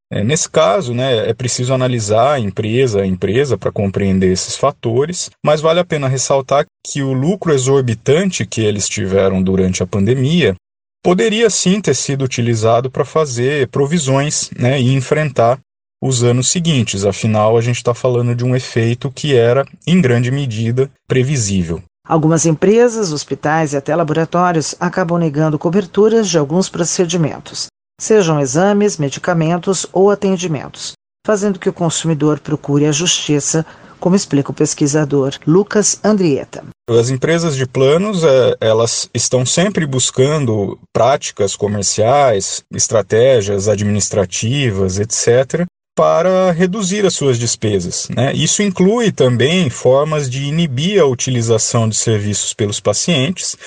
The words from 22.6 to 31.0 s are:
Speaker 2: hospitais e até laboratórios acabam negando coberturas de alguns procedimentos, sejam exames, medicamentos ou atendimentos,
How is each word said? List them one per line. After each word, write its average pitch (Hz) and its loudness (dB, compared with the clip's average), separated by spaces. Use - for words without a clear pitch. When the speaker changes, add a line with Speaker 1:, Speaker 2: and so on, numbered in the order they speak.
Speaker 2:
hospitais 147 -2
e 147 0
até 143 -4
laboratórios 165 0
acabam 175 -2
negando 156 0
coberturas 202 2
de 175 2
alguns 156 0
procedimentos, 170 -4
sejam 165 2
exames, 196 2
medicamentos 165 -2
ou 196 4
atendimentos, 185 -4